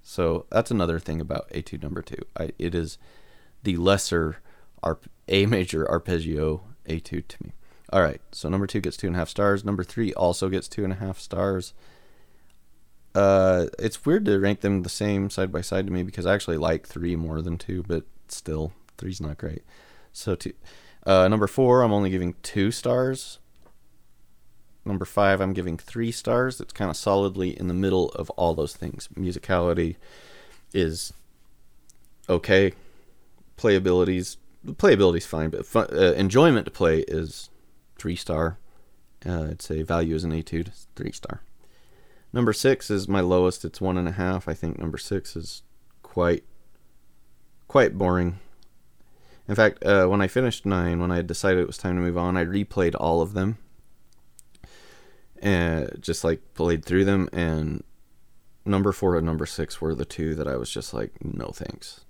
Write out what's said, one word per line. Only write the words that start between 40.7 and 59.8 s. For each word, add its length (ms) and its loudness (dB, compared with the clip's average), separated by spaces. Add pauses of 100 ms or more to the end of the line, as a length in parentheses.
three 160 -8
star. 300 -12 (880)
Number 200 2
six 380 2
is 160 -2
my 140 2
lowest. 440 2
It's 160 -10
one 160 0
and 120 -2
a 40 -4
half. 360 -2
I 60 -4
think 240 -6
number 200 -6
six 380 -6
is 260 -12 (400)
quite, 400 0 (1300)
quite 280 4
boring. 440 0 (1040)
In 80 -2
fact, 300 4
uh, 220 6
when 140 4
I 60 4
finished 400 0
nine, 320 2
when 140 0
I 40 0
had 120 0
decided 320 2
it 60 2
was 120 -10
time 160 -2
to 80 0
move 160 0
on, 180 0
I 80 2
replayed 540 0
all 220 2
of 140 -2
them. 240 -2 (1800)
And 580 2
just, 220 -4
like, 320 -2
played 300 0
through 200 4
them, 280 2
and 500 -2 (840)
number 280 2
four 240 0
and 100 0
number 180 -2
six 360 -8